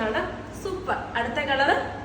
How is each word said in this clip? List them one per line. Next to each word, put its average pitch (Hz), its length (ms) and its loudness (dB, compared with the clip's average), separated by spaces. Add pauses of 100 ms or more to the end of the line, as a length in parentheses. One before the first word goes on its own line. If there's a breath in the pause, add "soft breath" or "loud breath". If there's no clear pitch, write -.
ആണ്. 220 160 0 (400)
സൂപ്പർ. - 360 -2 (200)
അടുത്ത 247 220 0 (100)
കളർ 277 200 6 (360)